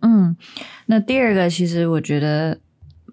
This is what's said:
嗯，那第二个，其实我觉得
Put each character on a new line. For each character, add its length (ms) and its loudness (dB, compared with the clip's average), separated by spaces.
嗯， 340 4
那 140 2
第 180 -2
二 160 2
个， 160 0
其 160 -2
实 220 -2
我 120 0
觉 200 -4
得 400 -2